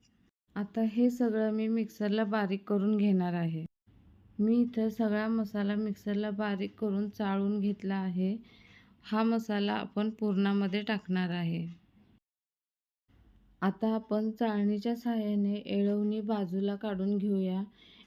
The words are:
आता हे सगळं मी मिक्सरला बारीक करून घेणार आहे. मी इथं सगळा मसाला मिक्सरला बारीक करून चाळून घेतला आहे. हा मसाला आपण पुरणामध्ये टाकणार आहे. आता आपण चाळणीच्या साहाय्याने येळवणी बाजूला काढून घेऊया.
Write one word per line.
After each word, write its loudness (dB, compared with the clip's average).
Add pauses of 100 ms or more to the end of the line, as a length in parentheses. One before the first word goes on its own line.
(540)
आता -4 (100)
हे 4
सगळं 2
मी 0
मिक्सरला 0
बारीक -2
करून 2
घेणार 4
आहे. -2 (760)
मी 4
इथं 0
सगळा 0
मसाला 0
मिक्सरला -2
बारीक -4
करून 0
चाळून 0
घेतला -2
आहे. 0 (680)
हा 0
मसाला 0
आपण -2
पुरणामध्ये 0
टाकणार -2
आहे. -4 (1700)
आता 0
आपण -2
चाळणीच्या 0
साहाय्याने 0
येळवणी 0
बाजूला -2
काढून -2
घेऊया. 0 (440)